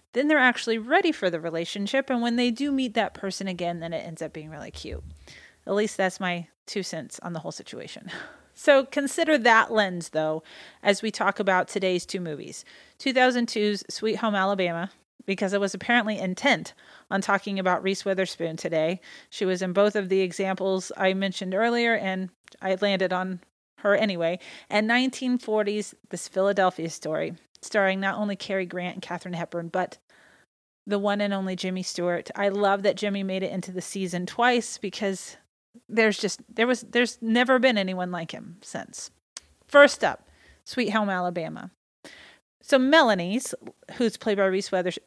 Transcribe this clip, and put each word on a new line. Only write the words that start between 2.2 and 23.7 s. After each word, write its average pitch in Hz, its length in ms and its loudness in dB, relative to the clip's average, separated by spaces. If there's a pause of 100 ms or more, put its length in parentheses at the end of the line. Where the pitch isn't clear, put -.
they 247 140 2
do 269 220 -2
meet 262 240 -2
that 214 180 0
person 196 340 -6
again, 175 320 -4
then 165 140 -8
it 160 100 -6
ends 160 200 -10
up 156 100 -10
being 156 160 -12
really 147 220 -14
cute. - 320 -12 (640)
At 196 80 0
least 208 220 0
that's 190 220 0
my 175 280 -4 (180)
two - 160 -6
cents - 380 -10
on 175 140 -8
the 160 60 -8
whole 165 120 -10
situation. - 640 -14
<laughs> - 60 -12 (340)
So 277 300 6
consider 302 540 2
that 226 320 6
lens, 190 380 0
though, 156 340 -2 (400)
as 202 200 2
we 220 80 -2
talk 196 280 0
about 185 280 2
today's 185 400 0
two 190 140 -6
movies. - 440 -10 (340)
Two 262 140 -2
thousand 247 340 4
two's 208 420 0
Sweet - 280 -2
Home 214 180 0
Alabama, 190 560 0 (340)
because 196 300 -2
I - 20 2
was 196 160 0
apparently 214 460 0
intent 185 560 -2 (340)
on 196 100 0
talking 196 380 0
about 185 240 2
Reese 190 240 -4
Witherspoon 180 500 -2
today. 170 460 -2 (300)
She - 120 -4
was 185 200 0
in 180 100 -2
both 202 220 4
of 196 120 0
the 190 140 4
examples 190 760 -2
I 190 200 2
mentioned 190 400 -4
earlier, 233 400 2
and 190 340 -4 (320)
I 190 180 0
landed 190 320 2
on 185 280 -4 (400)